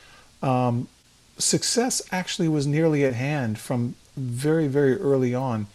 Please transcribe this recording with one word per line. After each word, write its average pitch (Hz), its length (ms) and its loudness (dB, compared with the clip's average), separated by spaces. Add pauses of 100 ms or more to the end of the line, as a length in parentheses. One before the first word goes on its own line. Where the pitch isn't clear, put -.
(420)
Um, 127 460 0 (500)
success - 720 0
actually 180 380 -2
was 147 180 0
nearly 151 380 2
at 131 100 2
hand 127 440 -2
from 123 360 -4 (220)
very, 143 500 0
very 135 320 4
early 131 360 2
on 120 400 -4